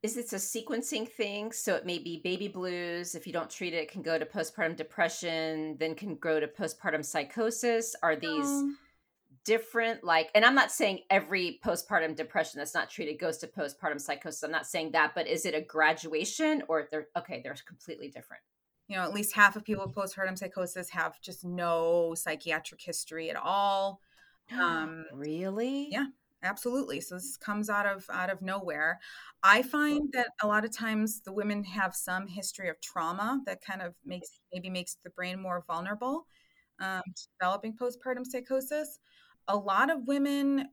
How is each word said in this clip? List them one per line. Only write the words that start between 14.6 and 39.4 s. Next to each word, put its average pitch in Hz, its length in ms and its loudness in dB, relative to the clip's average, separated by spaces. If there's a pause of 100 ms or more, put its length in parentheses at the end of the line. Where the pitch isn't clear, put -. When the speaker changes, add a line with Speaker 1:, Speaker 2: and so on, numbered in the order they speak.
Speaker 1:
saying 160 240 -2
that, 156 240 4
but - 100 0
is - 220 0
it 151 80 0
a 156 60 2
graduation 160 1040 2
or 156 240 2
they're, 156 160 -4 (100)
okay, 151 260 -6
they're 135 120 -8 (100)
completely - 440 -14
different? - 340 -20 (440)
Speaker 2:
You 202 80 -8
know, 185 80 0
at 170 100 -2
least 202 220 -2
half 208 220 10
of 214 80 -8
people 196 200 0
with - 100 -6
postpartum 190 420 -2
psychosis 185 540 -4
have 165 300 -2
just 180 220 -14
no 170 680 2
psychiatric 160 680 -4
history 160 500 -6
at 151 40 -2
all. 196 640 2 (500)
Speaker 1:
<gasps> - 80 -10
Speaker 2:
Um, 160 540 0
Speaker 1:
Really? 196 800 -4
Speaker 2:
yeah, 269 140 0 (360)
absolutely. 208 600 -2
So - 140 -10
this 180 200 -10
comes 208 340 -4
out 202 160 2
of, 196 240 -2
out 185 200 -2
of 190 120 -4
nowhere. 180 600 -2 (420)
I 208 180 10
find 294 520 2
that 240 160 2 (120)
a 208 60 2
lot 214 160 4
of 226 80 -4
times 220 480 0
the 190 140 -12
women 208 320 0
have 185 280 0
some 185 340 -2
history 190 420 -6
of 156 100 -6
trauma 202 680 -2
that 185 160 -6
kind 196 200 -8
of 175 120 -8 (120)
makes, 180 340 -10 (140)
maybe 180 160 -8
makes 180 340 -6
the 180 60 -16
brain 180 320 -6
more 180 260 -4
vulnerable, 208 600 -4 (520)
um, 190 220 -4 (120)
to - 100 -14 (140)
developing 208 380 0
postpartum 247 500 -4
psychosis. 262 760 -4 (500)